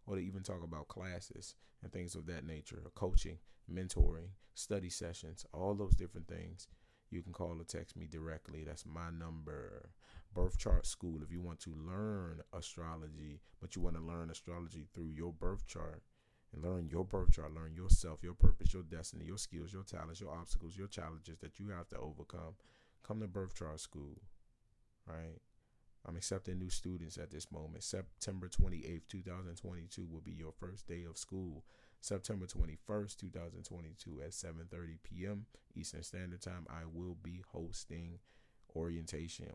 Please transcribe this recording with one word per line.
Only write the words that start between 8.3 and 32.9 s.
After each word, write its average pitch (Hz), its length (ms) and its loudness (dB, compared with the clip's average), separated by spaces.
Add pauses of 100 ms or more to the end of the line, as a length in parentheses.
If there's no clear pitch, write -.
That's 76 220 -8
my 82 240 -6
number. 80 800 -8 (440)
Birth 92 240 4
Chart - 260 6
School, 82 380 -2
if 73 100 -8
you 87 80 -4
want 85 200 -6
to 80 140 -10
learn 90 680 -4 (100)
astrology, 78 880 -10 (200)
but - 140 -10
you 92 60 -4
wanna 85 200 4
learn 82 280 -4
astrology 85 640 -10
through 82 180 -6
your 80 220 -6
birth 90 340 0
chart 78 360 -8 (500)
and 76 100 -6
learn 87 280 0
your 85 160 0
birth 95 260 12
chart, 76 220 8
learn 80 200 -8
yourself, 85 480 8
your 90 120 -6
purpose, - 400 12
your 92 80 -2
destiny, 80 420 -8
your 90 140 -6
skills, 85 340 -6
your 95 120 -10
talents, 82 360 -10
your 92 100 -10
obstacles, 85 460 -2
your 98 120 -8
challenges 80 500 -10
that - 200 -16
you 101 100 -10
have 87 200 -10
to - 80 -12
overcome, 80 580 -12 (480)
come 107 180 -6
to 107 60 -4
Birth 95 280 -6
Chart 78 260 -8
School, 73 400 -12 (880)
right? 80 340 -10 (640)
I'm 82 120 -8
accepting 92 420 -4
new 90 120 -4
students 87 460 -2
at 82 140 -10
this 76 200 -10
moment. 78 320 -8
September 95 680 -6
twenty-eighth, 85 600 4
two 95 140 -8
thousand 90 340 -8
twenty-two 87 500 -8
will 80 140 -10
be 85 120 -12
your 80 200 -10
first 92 340 -12
day 87 220 -8
of 82 80 -12
school. 90 480 -6 (360)
September 98 460 -4
twenty-first, 101 720 2